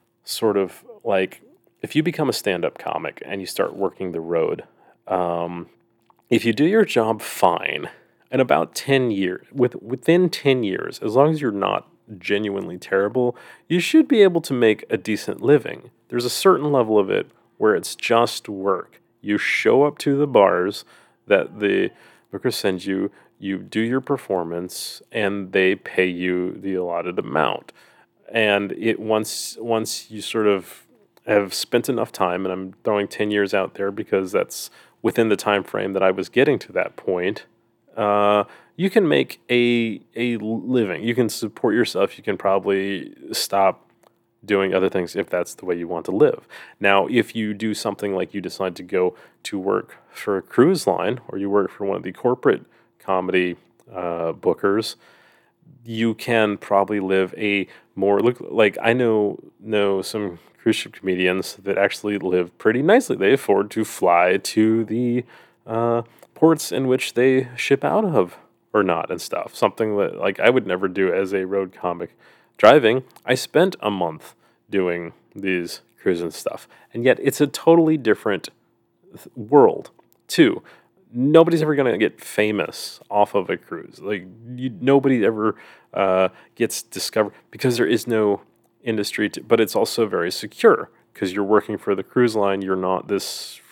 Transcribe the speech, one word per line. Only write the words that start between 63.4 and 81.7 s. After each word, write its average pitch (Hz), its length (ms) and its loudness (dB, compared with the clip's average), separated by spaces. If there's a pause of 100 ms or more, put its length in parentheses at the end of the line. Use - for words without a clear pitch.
to 113 120 -4
fly 90 540 2
to 110 460 0
the, 120 400 -2 (420)
uh, 117 380 -2 (320)
ports 160 360 2
in 131 160 -2
which 127 280 0
they 131 400 2
ship - 280 0
out 175 220 0
of 110 320 0 (360)
or 107 100 4
not 85 260 -2
and 87 100 -6
stuff. - 360 -8
Something 107 420 0
that, 95 200 -2
like, 98 220 -2
I 113 120 6
would 120 160 0
never 92 200 -2
do 92 240 0
as 95 220 -2
a 95 140 -2
road 98 260 -4
comic 87 420 -6 (420)
driving. 123 460 8 (220)
I 123 100 0
spent 175 460 0
a 107 100 -2
month 85 420 -6 (360)
doing 87 440 -2 (220)
these 92 460 -4 (200)
cruise 87 200 0
and 85 120 -6
stuff. - 340 -16 (260)
And 117 100 -6
yet 127 180 4
it's 139 200 0
a 147 60 4
totally 160 500 4
different 107 520 0 (640)
th-, - 220 -20
world, 120 560 4 (360)
too. - 360 4 (500)
Nobody's 156 480 4
ever 151 140 0